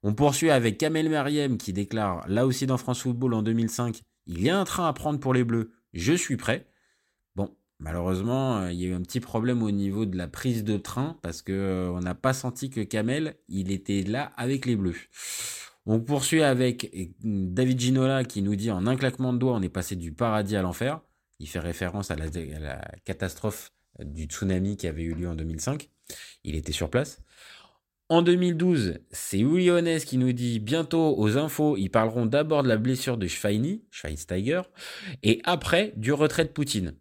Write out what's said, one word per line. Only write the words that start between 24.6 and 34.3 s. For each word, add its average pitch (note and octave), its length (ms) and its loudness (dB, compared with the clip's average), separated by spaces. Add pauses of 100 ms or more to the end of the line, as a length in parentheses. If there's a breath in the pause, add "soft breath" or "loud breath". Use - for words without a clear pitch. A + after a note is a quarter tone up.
qui F2+ 100 -6
avait E2 160 -4
eu E2 100 -4
lieu F2 140 -4
en E2 80 -4
deux D#2 80 -6
mille D#2+ 180 -6
cinq. D3 280 -6 (540 loud breath)
Il D#2 120 -6
était D2+ 160 -4
sur D#2 180 -2
place. C#3+ 320 -2 (880 loud breath)
En E3 140 6
deux F3 140 6
mille F3+ 200 2
douze, D#3 440 2 (100)
c'est - 300 -2
Uli F3 320 6
Hoeneß E3 340 2
qui B2+ 120 -2
nous B2+ 140 4
dit A#2+ 280 0
bientôt D#3 580 2
aux G#2+ 200 4
infos, D3+ 380 2
ils G2 140 -2
parleront A2+ 380 2
d'abord D3 340 2
de C3 60 2
la A2 100 4
blessure B2 400 0
de F#2 100 -2
Schweini, A#2 600 -2
Schweinsteiger, F#2+ 720 -4 (640 loud breath)